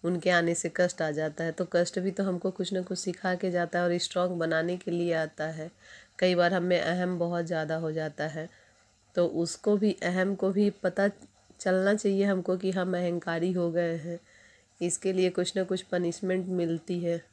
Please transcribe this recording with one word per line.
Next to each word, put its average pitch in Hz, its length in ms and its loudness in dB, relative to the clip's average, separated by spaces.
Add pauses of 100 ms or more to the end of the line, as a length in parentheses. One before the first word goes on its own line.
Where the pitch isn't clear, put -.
उनके 175 260 0
आने 170 260 4
से 170 200 -4
कष्ट 180 260 0
आ 156 100 0
जाता 156 320 -4
है, 165 80 -2
तो 170 220 -4
कष्ट 175 260 2
भी 185 120 -2
तो 190 120 -2
हमको 185 280 -2
कुछ 185 220 -4
ना 185 80 -2
कुछ 180 180 -6
सिखा 185 360 -2
के 180 160 -2
जाता 175 280 0
है 175 60 2
और 175 120 2
स्ट्रॉन्ग 180 340 0
बनाने 165 460 0
के 180 140 -6
लिए 170 220 0
आता 156 320 -4
है। 160 260 -8 (480)
कई 180 160 4
बार 175 180 6
हम 180 100 2
में 180 180 4
अहम 180 380 0
बहुत 170 260 0
ज़्यादा 160 300 -2
हो 160 160 -2
जाता 156 360 -4
है, 156 220 -8 (680)
तो 175 120 4
उसको 170 500 0
भी, 208 260 4
अहम 185 320 0
को 190 140 0
भी 202 200 4
पता 196 400 0 (500)
चलना 185 340 2
चाहिए 196 300 2
हमको 185 340 2
कि 190 140 -2
हम 185 260 0
अहंकारी 175 540 0
हो 175 200 0
गए 170 260 0
हैं। 170 220 -8 (600)
इसके 180 320 -2
लिए 185 160 4
कुछ 180 280 -2
ना 190 60 2
कुछ 185 180 -2
पनिशमेंट 180 680 -2
मिलती 175 520 -2
है। 170 220 -2 (120)